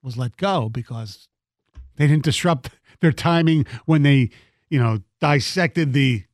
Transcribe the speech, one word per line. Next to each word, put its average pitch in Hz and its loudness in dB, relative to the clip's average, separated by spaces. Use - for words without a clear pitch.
was 127 -12
let 123 -8
go, 175 -4
because 113 -12
they 147 0
didn't 147 2
disrupt 160 -2
their 160 2
timing 165 2
when 156 2
they, 139 4
you 156 -2
know, 113 0
dissected 151 -2
the 127 0